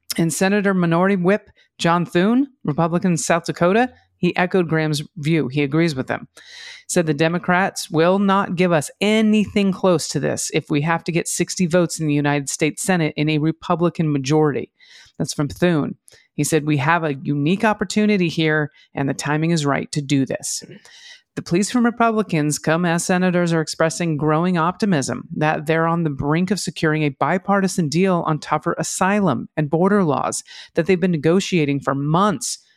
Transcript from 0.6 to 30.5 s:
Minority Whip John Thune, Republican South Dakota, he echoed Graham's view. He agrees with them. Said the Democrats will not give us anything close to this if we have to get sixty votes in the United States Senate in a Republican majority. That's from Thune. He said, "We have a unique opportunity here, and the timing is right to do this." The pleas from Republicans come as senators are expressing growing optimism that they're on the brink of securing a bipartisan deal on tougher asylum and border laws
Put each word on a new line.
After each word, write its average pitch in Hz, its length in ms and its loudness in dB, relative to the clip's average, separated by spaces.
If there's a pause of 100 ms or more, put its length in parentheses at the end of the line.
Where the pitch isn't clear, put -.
Minority 175 400 2
Whip 185 340 0 (300)
John 170 260 2
Thune, 233 420 2 (160)
Republican 165 540 0
South 170 280 0
Dakota, 202 460 2 (260)
he 175 200 0
echoed 180 320 2
Graham's 156 340 0 (140)
view. 151 320 0
He 147 120 0
agrees 156 320 2
with 131 140 -6
them. 113 200 -6 (600)
Said 175 180 0
the 156 80 2
Democrats 175 760 0
will 170 300 4
not 196 360 2
give 175 160 2
us 151 180 0 (120)
anything 214 680 2
close 180 380 0
to 151 100 -4
this 143 340 -4
if 147 160 -2
we 147 120 0
have 165 220 0
to 175 80 -6
get 165 160 -2
sixty - 380 -2
votes 170 340 0
in 156 80 -2
the 147 60 0
United 143 360 0
States - 320 -4
Senate 170 360 0
in 151 120 0
a 156 100 2
Republican 160 720 0
majority. 143 600 0 (460)
That's 156 160 -6
from 147 160 -2
Thune. 165 460 0 (380)
He 147 100 -2
said, 147 220 0
"We 151 120 2
have 165 260 0
a 147 120 -2
unique 147 500 -2
opportunity 208 640 0
here, 156 420 0 (220)
and 139 160 -2
the 135 40 -2
timing 156 380 -2
is 156 140 0
right 139 260 -2
to 151 100 -6
do 135 240 0
this." - 380 -8 (720)
The - 60 -8
pleas 185 280 0
from 240 160 2
Republicans 214 720 0
come 165 280 0
as 170 180 0
senators 180 480 0
are 165 100 2
expressing 160 540 -2
growing 156 420 0
optimism 160 800 -2
that 151 300 -2
they're 165 220 0
on 170 160 0
the 156 60 0
brink 147 400 -2
of 196 120 -2
securing 156 420 -2
a 147 60 0
bipartisan 185 800 0
deal 175 360 0
on 156 140 -2
tougher 160 380 -2
asylum 190 800 0
and 156 120 0
border 190 340 2
laws - 420 -2 (300)